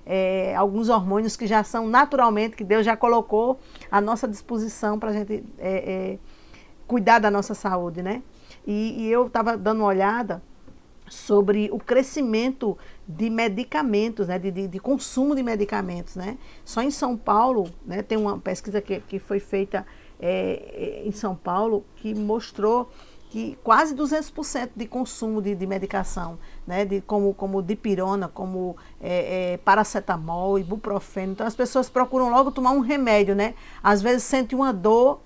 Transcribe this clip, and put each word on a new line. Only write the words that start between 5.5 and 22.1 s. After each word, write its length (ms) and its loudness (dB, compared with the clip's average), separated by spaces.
é, 120 -4
é, 480 -4
cuidar 320 4
da 100 4
nossa 240 0
saúde, 480 -4
né? 220 -4
E, 420 -4
e 40 0
eu 180 2
tava 280 0
dando 220 0
uma 80 2
olhada 540 0
sobre 640 2
o 60 -4
crescimento 1000 0
de 240 -4
medicamentos, 1000 0
né, 100 -2
de, 140 -4
de, 160 -6
de 120 -10
consumo 560 0
de 80 0
medicamentos, 720 -4
né? 220 -8
Só 180 -4
em 100 0
São 260 -2
Paulo, 520 2
né, 180 -6
tem 140 -2
uma 200 0
pesquisa 420 -4
que, 220 -4
que 160 -8
foi 220 -2
feita, 460 -2
é, 800 -4
é, 60 -8
em 40 -2
São 240 -6
Paulo, 480 0
que 180 -8